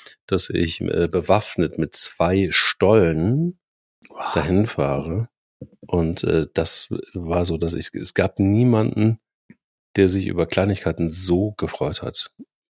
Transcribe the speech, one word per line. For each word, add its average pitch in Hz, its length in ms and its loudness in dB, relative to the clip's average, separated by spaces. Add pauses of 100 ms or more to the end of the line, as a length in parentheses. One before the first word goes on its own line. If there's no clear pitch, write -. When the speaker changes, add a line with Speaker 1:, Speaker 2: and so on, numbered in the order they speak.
(260)
Speaker 1:
dass - 240 0
ich, 87 320 -2
äh, 85 280 0
bewaffnet 90 680 0
mit 78 180 -2
zwei 92 560 2
Stollen 104 1080 2 (520)
Speaker 2:
Wow. - 240 -10
Speaker 1:
dahin 90 340 2
fahre. 78 640 -4 (580)
Und, 85 380 0
äh, 80 280 0
das - 360 0 (240)
war 85 320 -2
so, 82 120 -2
dass 82 180 -2
ich, - 180 -6
es - 200 -6
gab - 260 0
niemanden, 110 800 2 (760)
der 95 140 6
sich 95 180 0
über 87 200 -2
Kleinigkeiten 90 640 -2
so 92 440 0
gefreut - 480 -6
hat, - 320 -8 (400)